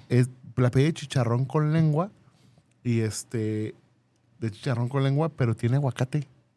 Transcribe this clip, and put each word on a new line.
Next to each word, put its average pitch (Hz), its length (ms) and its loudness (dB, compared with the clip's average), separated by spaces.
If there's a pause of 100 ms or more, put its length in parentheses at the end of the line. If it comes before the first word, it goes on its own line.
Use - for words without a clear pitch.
es, 127 200 4 (260)
la 123 160 2
pedí 135 140 4
de 160 80 0
chicharrón 127 520 -2
con 151 260 0
lengua 160 380 2 (760)
y 117 180 0
este, 107 760 -4 (640)
de 113 120 -4
chicharrón 123 380 -4
con 135 140 0
lengua, 139 260 0
pero 117 260 0
tiene 120 200 0
aguacate. 139 520 -2 (300)